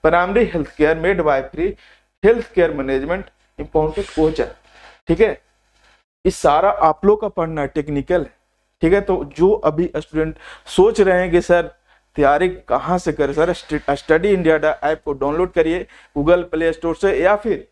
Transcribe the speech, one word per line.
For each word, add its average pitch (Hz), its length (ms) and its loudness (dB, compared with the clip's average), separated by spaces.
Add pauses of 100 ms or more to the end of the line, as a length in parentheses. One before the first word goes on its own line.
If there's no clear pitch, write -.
प्राइमरी 180 420 2
हेल्थ 165 320 -6
केयर, 156 200 2
मिडवाइफरी, 160 680 -2 (560)
हेल्थ 233 300 2
केयर 165 200 2
मैनेजमेंट, 139 560 -4 (300)
इंपॉर्टेंट 156 480 -4
क्वेश्चन, 156 440 -2 (580)
ठीक 165 120 2
है, 208 100 2 (920)
ये 190 60 2
सारा 160 380 2 (140)
आप 160 220 0
लोग 208 160 4
का 220 80 -6
पढ़ना 160 320 -6
है, 139 80 -4
टेक्निकल 151 520 -2
है, - 120 -10 (480)
ठीक 170 120 4
है। 202 80 2
तो 185 260 -2
जो 180 240 2
अभी 160 460 -2
स्टूडेंट 156 400 -6 (300)
सोच 220 340 2
रहे 185 200 4
हैं 180 100 -2
कि 170 120 4
सर 170 280 0 (440)
तैयारी 147 340 2 (200)
कहाँ 147 300 0
से 170 140 -4
करें, 139 200 -2
सर 160 200 0
स्ट-, - 380 -6
स्टडी 160 380 0
इंडिया 160 540 0
ऐप 156 200 -2
को 147 120 -6
डाउनलोड 151 380 -4
करिए 165 340 -2 (280)
Google 170 300 2
प्ले 165 280 -2
स्टोर 160 240 -6
से, 196 180 0
या 175 220 2
फिर 208 340 -6